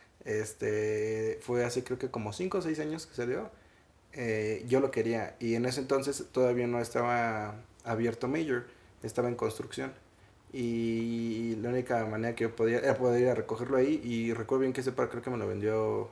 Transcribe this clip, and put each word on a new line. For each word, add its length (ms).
Este, 1200
fue 200
hace 200
creo 160
que 100
como 240
cinco 240
o 60
seis 160
años 260
que 80
salió. 380
Eh, 560
yo 120
lo 100
quería 500
y 140
en 140
ese 140
entonces 500
todavía 340
no 160
estaba 760
abierto 440
Major, 380
estaba 240
en 80
construcción. 580
Y 1080
la 80
única 380
manera 280
que 100
yo 100
podía 240
era 180
poder 240
ir 80
a 60
recogerlo 420
ahí. 260
Y 300
recuerdo 280
bien 120
que 80
ese 120
par 180
creo 100
que 80
me 80
lo 100
vendió 640